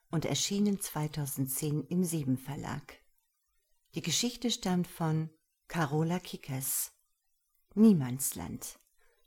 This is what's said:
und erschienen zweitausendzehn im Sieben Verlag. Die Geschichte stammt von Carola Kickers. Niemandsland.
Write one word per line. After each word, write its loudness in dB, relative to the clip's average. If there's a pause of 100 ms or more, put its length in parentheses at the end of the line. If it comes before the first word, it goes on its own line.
und 0
erschienen 0
zweitausendzehn -4
im 0
Sieben 0
Verlag. -10 (920)
Die -6
Geschichte -2
stammt 0
von 0 (380)
Carola 0
Kickers. -6 (840)
Niemandsland. 4 (480)